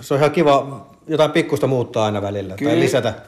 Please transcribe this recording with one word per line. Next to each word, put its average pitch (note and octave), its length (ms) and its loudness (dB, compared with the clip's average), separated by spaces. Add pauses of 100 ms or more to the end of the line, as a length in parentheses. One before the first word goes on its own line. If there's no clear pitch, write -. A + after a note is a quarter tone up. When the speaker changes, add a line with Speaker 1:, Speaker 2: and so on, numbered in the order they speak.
Speaker 1:
Se - 140 -4
on C3+ 60 2
ihan D3 100 4
kiva C#3 560 2 (200)
jotain D3+ 240 2
pikkusta A#2+ 360 0
muuttaa A#2+ 380 -2
aina G#2 180 -2
välillä G2+ 340 -6
tai D3 180 0
Speaker 2:
Ky-, - 60 2
Speaker 1:
lisätä. A2+ 340 0 (140)